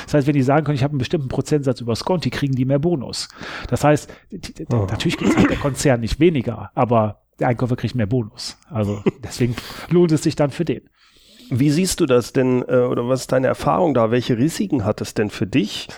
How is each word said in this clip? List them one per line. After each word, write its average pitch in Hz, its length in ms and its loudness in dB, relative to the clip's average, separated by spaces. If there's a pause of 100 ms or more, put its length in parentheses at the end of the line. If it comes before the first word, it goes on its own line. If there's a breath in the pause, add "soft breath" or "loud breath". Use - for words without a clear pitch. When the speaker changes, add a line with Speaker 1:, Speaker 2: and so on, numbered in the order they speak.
Speaker 1:
Das - 80 -6
heißt, 143 120 4
wenn 151 80 2
die 139 80 4
sagen 139 220 4
können, 151 100 -2
„Ich 123 80 0
hab 147 80 0
einen 151 80 -4
bestimmten 131 300 -2
Prozentsatz 135 520 -2
über 117 140 -2
Sconti“, 151 360 -2
kriegen 135 260 -2
die 127 80 0
mehr 139 160 2
Bonus. 151 480 -4 (400 loud breath)
Das - 160 -2
heißt, 147 280 4 (200 loud breath)
die, 180 80 -12
die, - 280 -12
Speaker 2:
Oh. 113 220 2
Speaker 1:
natürlich 110 260 -2
kriegt - 200 0
halt - 120 4
der 127 100 0
Konzern 135 420 0
nicht 113 180 -4
weniger, 123 560 0
aber 110 440 2 (200)
der 143 100 0
Einkäufer 120 280 0
kriegt - 180 -4
mehr 120 120 0
Bonus. 113 520 -4 (100)
Also 104 340 -2 (100)
Speaker 2:
<laughs> - 120 -18
Speaker 1:
deswegen 120 320 -2 (320 loud breath)
lohnt 175 240 4
es 151 100 2
sich 160 140 -2
dann 143 140 2
für 156 160 -6
den. 127 160 -4 (680 soft breath)
Speaker 2:
Wie 143 220 4
siehst 175 300 0
du 175 60 4
das 123 280 2
denn, 127 340 2
äh, 127 140 4
oder 123 260 0
was 131 140 0
ist - 100 -4
deine 131 140 2
Erfahrung 147 480 0
da? 113 160 4
Welche 123 260 0
Risiken 120 480 0
hat 107 160 -2
es - 140 -8
denn 104 160 0
für - 160 -4
dich, 156 520 -2